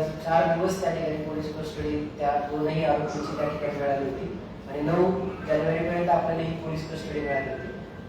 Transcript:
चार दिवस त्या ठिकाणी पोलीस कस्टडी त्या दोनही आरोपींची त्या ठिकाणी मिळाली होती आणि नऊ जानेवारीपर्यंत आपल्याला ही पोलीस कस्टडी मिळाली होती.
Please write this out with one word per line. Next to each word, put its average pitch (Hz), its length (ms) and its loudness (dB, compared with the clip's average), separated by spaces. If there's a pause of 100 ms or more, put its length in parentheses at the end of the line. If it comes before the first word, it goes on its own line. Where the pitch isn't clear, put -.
चार 165 560 2
दिवस 185 220 0
त्या 165 140 0
ठिकाणी 156 220 -2
पोलीस 151 400 -4
कस्टडी 151 640 -4
त्या 143 120 2
दोनही 151 540 2
आरोपींची 151 540 0
त्या 147 100 0
ठिकाणी 147 300 -2
मिळाली 139 260 2
होती - 340 -4 (320)
आणि 147 100 -4
नऊ 175 300 4 (360)
जानेवारीपर्यंत 165 600 2
आपल्याला 165 340 4
ही 165 100 -2
पोलीस 160 400 -4
कस्टडी 151 280 -4
मिळाली 139 300 0
होती. 123 180 -6 (400)